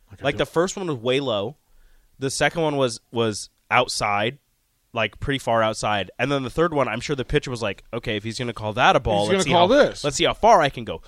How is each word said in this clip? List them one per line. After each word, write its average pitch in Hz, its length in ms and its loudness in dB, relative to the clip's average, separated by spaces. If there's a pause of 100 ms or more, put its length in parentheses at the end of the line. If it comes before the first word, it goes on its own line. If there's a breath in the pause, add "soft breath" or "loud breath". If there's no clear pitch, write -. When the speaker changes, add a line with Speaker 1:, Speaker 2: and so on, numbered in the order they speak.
(100)
Speaker 1:
Like, 98 120 -20
I - 20 -6
Speaker 2:
Like, 143 100 -2
the - 40 -10
Speaker 1:
don't 147 140 0
Speaker 2:
first 175 240 0
one 190 120 -6
was 147 80 -4
way 127 240 0
low. 113 340 -2 (640)
The 131 120 -4
second 151 320 0
one 151 140 0
was, 123 220 0 (140)
was 113 380 -2 (200)
outside, 113 680 0 (540)
like, 110 280 -4
pretty 139 180 -4
far 117 240 0
outside. 107 560 -2
And 131 140 -2
then 139 100 0
the 120 80 -8
third 160 240 0
one, 131 140 0
I'm 113 120 -4
sure 151 140 -4
the 127 100 -4
pitcher 147 280 -2
was 117 100 -8
like, 101 220 -6 (100)
"Okay, 117 220 -4
if 104 80 -6
he's 113 160 -6
gonna 120 120 -6
call 107 200 -6
that 151 240 4
a 135 40 2
ball, 107 260 0
Speaker 1:
He's 143 80 2
Speaker 2:
let's 190 100 2
Speaker 1:
gonna - 0 -
Speaker 2:
see 147 80 -2
Speaker 1:
call 180 160 6
Speaker 2:
how, 262 160 6
Speaker 1:
this. 120 180 -4
Speaker 2:
let's 143 140 -2
see 165 80 0
how 123 100 2
far 208 280 6
I 143 60 4
can 123 160 -8
go." 90 240 -8